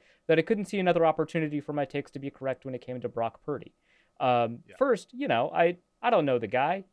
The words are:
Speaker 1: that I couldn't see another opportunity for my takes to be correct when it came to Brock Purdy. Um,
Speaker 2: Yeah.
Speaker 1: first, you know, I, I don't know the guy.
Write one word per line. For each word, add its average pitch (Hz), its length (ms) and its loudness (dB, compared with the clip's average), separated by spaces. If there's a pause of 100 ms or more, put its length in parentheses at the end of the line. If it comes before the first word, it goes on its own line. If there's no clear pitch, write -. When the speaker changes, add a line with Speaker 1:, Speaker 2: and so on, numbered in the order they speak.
(280)
Speaker 1:
that 160 120 4
I - 20 6
couldn't 202 240 0
see 202 140 -4
another 175 260 4
opportunity 156 560 0
for 147 120 -8
my 147 120 -2
takes 143 260 -6
to 143 80 -12
be 135 120 -10
correct 131 340 -6
when 131 80 -8
it 123 80 -8
came 127 200 -10
to 117 80 -6
Brock 113 340 -4
Purdy. 139 300 -10 (460)
Um, 120 480 0
Speaker 2:
Yeah. 98 100 -20
Speaker 1:
first, 254 360 0
you 254 140 -6
know, 127 260 2
I, 170 240 2 (240)
I 240 80 -2
don't 190 160 4
know 127 140 2
the 110 80 -6
guy. 143 460 -2